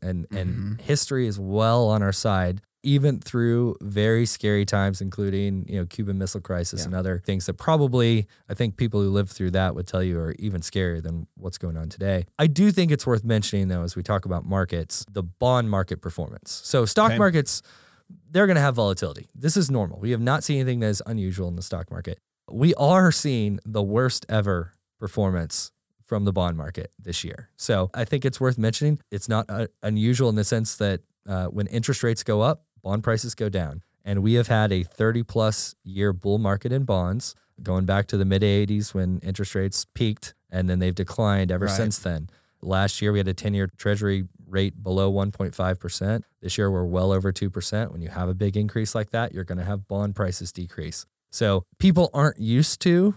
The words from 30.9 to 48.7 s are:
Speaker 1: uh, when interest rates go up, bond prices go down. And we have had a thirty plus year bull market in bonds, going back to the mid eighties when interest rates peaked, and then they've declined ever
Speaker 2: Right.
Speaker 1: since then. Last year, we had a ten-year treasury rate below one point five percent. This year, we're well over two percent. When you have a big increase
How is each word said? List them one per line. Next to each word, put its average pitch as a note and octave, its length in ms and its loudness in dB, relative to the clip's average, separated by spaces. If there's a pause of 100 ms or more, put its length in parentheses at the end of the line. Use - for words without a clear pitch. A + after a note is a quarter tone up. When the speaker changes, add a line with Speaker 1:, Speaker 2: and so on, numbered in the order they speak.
Speaker 1:
uh, F#2 200 -4
when G2 220 -4
interest A#2+ 360 -2
rates A#2 200 2
go G#2+ 180 2
up, D3 240 0 (160)
bond G2+ 200 -4
prices A2+ 320 0
go A2 140 -4
down. F2 340 -4 (220)
And G2 180 -2
we A2 120 4
have A#2+ 140 4
had G#2+ 260 4
a F#2 100 0
thirty A2+ 400 0
plus A2 500 -2 (120)
year G2 260 0
bull G2+ 260 0
market G#2+ 360 0
in C3+ 100 0
bonds, G2 500 -2 (280)
going F#2 240 0
back G2 220 2
to G#2 100 0
the G2 80 2
mid F#2+ 180 4
eighties G#2 500 2
when F#2 260 0
interest F#2+ 360 -6
rates G2 380 -2
peaked, - 400 -2 (180)
and F#2 180 0
then F2+ 100 2
they've F2+ 140 2
declined G2 560 0
ever F2+ 180 0
Speaker 2:
Right. F#2+ 100 0
Speaker 1:
since G#2+ 200 0
then. E2+ 320 -4 (320)
Last F#2+ 400 0
year, G#2 120 2
we G2+ 60 2
had F#2+ 100 0
a F#2+ 40 0
ten-year G2 340 -2 (100)
treasury G2 500 -2 (180)
rate G2 380 -2
below F#2+ 260 0
one G2 220 0
point F#2+ 240 -6
five F#2 240 -2
percent. G2+ 460 -4 (160)
This F2+ 160 -6
year, G2+ 120 2
we're F2+ 140 0
well F2+ 300 2
over F#2+ 180 2
two G2 180 -2
percent. G#2 440 -4
When E2+ 80 -10
you E2+ 80 -8
have F2+ 180 -4
a F#2 60 0
big G2 240 0
increase G#2 360 -2